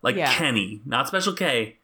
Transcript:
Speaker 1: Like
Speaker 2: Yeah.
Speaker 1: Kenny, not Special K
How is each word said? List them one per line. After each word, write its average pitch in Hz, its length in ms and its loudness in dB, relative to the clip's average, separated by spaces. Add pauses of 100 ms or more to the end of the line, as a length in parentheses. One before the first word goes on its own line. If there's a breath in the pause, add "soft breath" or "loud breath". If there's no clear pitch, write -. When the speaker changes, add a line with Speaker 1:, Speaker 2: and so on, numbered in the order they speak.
Speaker 1:
Like 202 140 0
Speaker 2:
Yeah. 156 160 2
Speaker 1:
Kenny, 107 540 0
not 135 220 0
Special 190 260 -2
K 127 500 -2